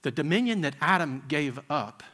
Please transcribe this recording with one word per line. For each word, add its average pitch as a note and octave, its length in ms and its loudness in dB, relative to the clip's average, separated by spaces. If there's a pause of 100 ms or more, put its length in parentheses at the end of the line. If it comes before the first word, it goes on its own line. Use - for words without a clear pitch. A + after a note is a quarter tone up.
The C#3 80 -2
dominion F#3 520 0
that C#3 180 -2
Adam D3+ 480 2
gave C#3+ 320 -2 (100)
up C3 320 -4 (120)